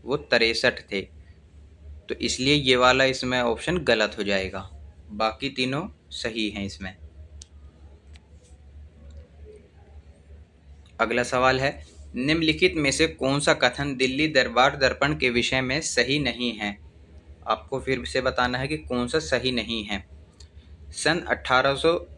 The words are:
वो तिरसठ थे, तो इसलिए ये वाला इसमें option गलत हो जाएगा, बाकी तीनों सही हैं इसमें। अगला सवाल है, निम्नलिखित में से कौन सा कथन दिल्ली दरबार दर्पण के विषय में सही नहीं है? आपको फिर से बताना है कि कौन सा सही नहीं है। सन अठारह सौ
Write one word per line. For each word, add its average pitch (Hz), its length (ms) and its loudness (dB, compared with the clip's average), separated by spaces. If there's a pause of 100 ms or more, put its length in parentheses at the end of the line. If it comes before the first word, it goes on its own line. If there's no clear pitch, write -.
वो 123 120 -2
तिरसठ 117 640 4
थे, 101 180 -4 (1080)
तो 120 80 -4
इसलिए 127 380 0
ये 131 220 4
वाला 127 280 6
इसमें 127 360 0
option 120 380 0
गलत 110 400 2
हो 110 40 -4
जाएगा, 95 380 -2 (520)
बाकी 110 380 -4
तीनों 135 320 -4 (300)
सही 113 380 -4
हैं 101 140 -6
इसमें। 95 300 -10 (4000)
अगला 117 240 0
सवाल 131 360 2
है, 139 100 0 (460)
निम्नलिखित 156 600 2
में 147 160 2
से 156 160 2
कौन 139 320 0
सा 151 160 4
कथन 139 400 0
दिल्ली 131 320 0
दरबार 127 480 4
दर्पण 139 420 2
के 127 120 2
विषय 120 300 0
में 131 220 -2
सही 127 360 0
नहीं 120 340 -2
है? 104 240 -6 (680)
आपको 117 340 -4
फिर 127 260 -4
से 131 140 0
बताना 127 380 0
है 135 100 -4
कि 156 100 -4
कौन 123 300 -4
सा 156 120 0
सही 127 320 -2
नहीं 113 320 -4
है। 101 200 -6 (920)
सन 160 260 0
अठारह 131 560 2
सौ 160 180 2 (240)